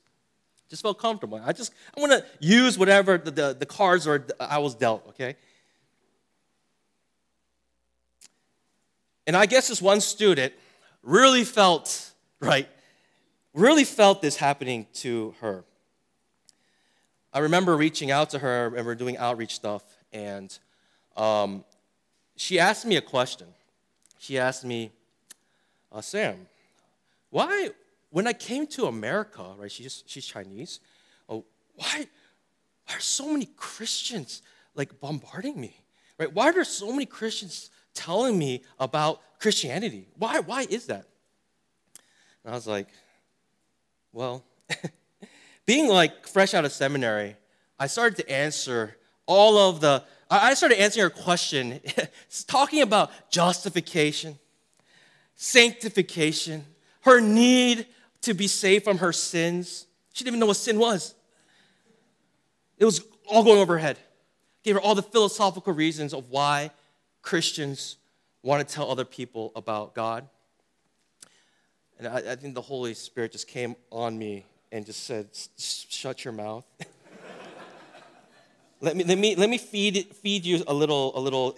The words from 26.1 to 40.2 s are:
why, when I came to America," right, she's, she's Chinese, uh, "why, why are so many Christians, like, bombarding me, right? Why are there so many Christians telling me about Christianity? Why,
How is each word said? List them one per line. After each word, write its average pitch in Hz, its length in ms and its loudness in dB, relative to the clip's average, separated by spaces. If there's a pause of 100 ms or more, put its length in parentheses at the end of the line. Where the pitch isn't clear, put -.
why, 339 400 -2 (400)
when 190 180 -2
I 233 60 0
came 285 340 -8
to 247 200 -4
America," 113 680 -8
right, 101 140 -16
she's, - 360 -18
she's - 180 -16
Chinese, 101 560 -16 (480)
uh, 110 100 -10 (360)
"why, - 320 -8 (800)
why - 100 -12
are - 40 -12
so 285 320 -6
many 277 140 -2 (100)
Christians, - 840 -10 (340)
like, 143 240 -10
bombarding 160 600 -12
me, - 140 -14 (440)
right? 151 140 -6
Why 220 180 2
are 339 40 4
there 359 120 0
so 202 260 -10
many 269 140 -4
Christians - 640 -10 (240)
telling 214 440 -2
me 131 260 -4 (140)
about 151 440 -2 (180)
Christianity? 156 680 -4 (100)
Why, 233 220 -2